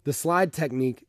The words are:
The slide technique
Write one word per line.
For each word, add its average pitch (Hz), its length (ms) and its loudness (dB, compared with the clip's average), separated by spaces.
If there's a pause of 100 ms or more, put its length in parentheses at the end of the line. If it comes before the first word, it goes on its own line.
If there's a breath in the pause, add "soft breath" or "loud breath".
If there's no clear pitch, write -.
The 143 80 0
slide 175 400 2
technique 131 560 -2